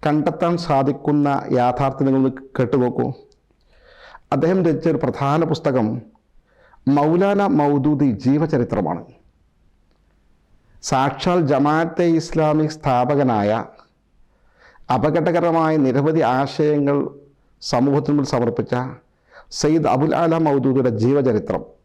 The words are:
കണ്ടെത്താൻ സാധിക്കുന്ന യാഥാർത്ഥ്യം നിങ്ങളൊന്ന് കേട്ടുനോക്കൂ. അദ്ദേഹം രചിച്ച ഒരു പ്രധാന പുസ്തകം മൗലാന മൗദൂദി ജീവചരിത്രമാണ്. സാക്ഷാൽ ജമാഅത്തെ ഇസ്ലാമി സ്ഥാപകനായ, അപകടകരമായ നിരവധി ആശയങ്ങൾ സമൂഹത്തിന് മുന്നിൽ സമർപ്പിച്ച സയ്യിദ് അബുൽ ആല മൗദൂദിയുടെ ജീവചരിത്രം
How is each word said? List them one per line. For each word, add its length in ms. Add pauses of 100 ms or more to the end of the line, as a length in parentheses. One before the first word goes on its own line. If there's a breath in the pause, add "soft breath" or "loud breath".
കണ്ടെത്താൻ 520 (140)
സാധിക്കുന്ന 600 (300)
യാഥാർത്ഥ്യം 500
നിങ്ങളൊന്ന് 240 (240)
കേട്ടുനോക്കൂ. 500 (1300 loud breath)
അദ്ദേഹം 320
രചിച്ച 240
ഒരു 120
പ്രധാന 380 (100)
പുസ്തകം 360 (1080 soft breath)
മൗലാന 440 (200)
മൗദൂദി 480 (160)
ജീവചരിത്രമാണ്. 760 (1900)
സാക്ഷാൽ 500 (120)
ജമാഅത്തെ 560 (140)
ഇസ്ലാമി 540
സ്ഥാപകനായ, 760 (1400 soft breath)
അപകടകരമായ 760 (140)
നിരവധി 360 (160)
ആശയങ്ങൾ 580 (680)
സമൂഹത്തിന് 540
മുന്നിൽ 180
സമർപ്പിച്ച 400 (880 loud breath)
സയ്യിദ് 340
അബുൽ 260
ആല 260
മൗദൂദിയുടെ 460 (100)
ജീവചരിത്രം 640 (200)